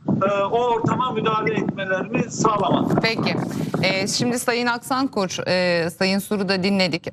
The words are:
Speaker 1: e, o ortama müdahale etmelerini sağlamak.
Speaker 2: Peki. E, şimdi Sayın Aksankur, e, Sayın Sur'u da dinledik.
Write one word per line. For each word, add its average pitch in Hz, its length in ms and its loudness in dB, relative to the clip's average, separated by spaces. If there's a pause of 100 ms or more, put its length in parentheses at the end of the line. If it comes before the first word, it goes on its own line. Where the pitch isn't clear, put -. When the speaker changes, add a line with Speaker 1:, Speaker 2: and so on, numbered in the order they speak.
(260)
Speaker 1:
e, 202 60 2
o 196 280 0
ortama 233 520 0
müdahale 220 420 0
etmelerini 196 800 -2
sağlamak. 202 680 2
Speaker 2:
Peki. 226 340 0 (480)
E, 190 240 0
şimdi 240 320 0
Sayın 240 280 0
Aksankur, 247 800 -2
e, 175 420 2
Sayın 190 300 0
Sur'u 196 300 -2
da 190 140 0
dinledik. 185 500 2